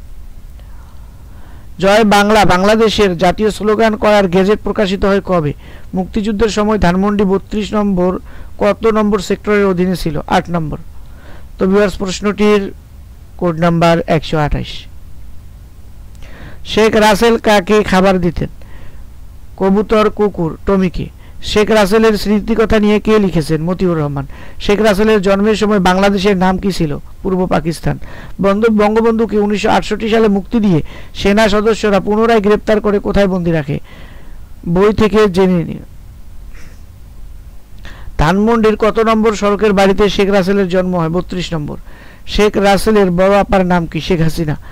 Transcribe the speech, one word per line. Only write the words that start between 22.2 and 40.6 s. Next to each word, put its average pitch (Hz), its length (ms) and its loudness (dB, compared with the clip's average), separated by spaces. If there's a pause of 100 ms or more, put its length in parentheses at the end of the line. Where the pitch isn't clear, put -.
নিয়ে 208 220 4
কে 214 180 2
লিখেছেন? 160 440 0
মতিউর 175 360 0
রহমান। 143 280 -4 (340)
শেখ 208 200 0
রাসেলের 214 420 2
জন্মের 202 340 2
সময় 208 220 0
বাংলাদেশের 196 580 2
নাম 185 220 0
কি 185 140 -2
ছিল? 160 260 -2 (240)
পূর্ব 185 240 -2
পাকিস্তান। 156 520 -2 (440)
বন্ধু-, 208 300 2
বঙ্গবন্ধুকে 220 640 2
উনিশশো 208 320 0
আটষট্টি 202 380 -2
সালে 220 200 4
মুক্তি 202 320 0
দিয়ে 180 220 2 (320)
সেনা 208 340 2
সদস্যরা 208 520 2
পুনরায় 220 400 2
গ্রেপ্তার 208 400 2
করে 208 180 0
কোথায় 202 280 2
বন্দী 180 240 0
রাখে? 147 280 -2 (920)
বই 185 240 4
থেকে 214 360 4
জেনে 185 360 2
নিন। 147 140 -10 (2500)
ধানমন্ডির 214 580 2
কত 214 220 0
নম্বর 220 360 2
সড়কের 202 380 0
বাড়িতে 196 360 4
শেখ 196 220 0
রাসেলের 196 380 2